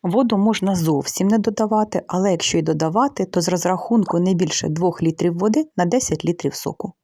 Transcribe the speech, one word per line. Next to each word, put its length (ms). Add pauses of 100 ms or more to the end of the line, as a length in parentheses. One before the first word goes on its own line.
Воду 340
можна 380
зовсім 520
не 120
додавати, 680
але 240
якщо 260
й 40
додавати, 640
то 160
з 80
розрахунку 680
не 140
більше 360
двох 340
літрів 340
води 300 (100)
на 80
десять 400
літрів 280
соку. 400 (100)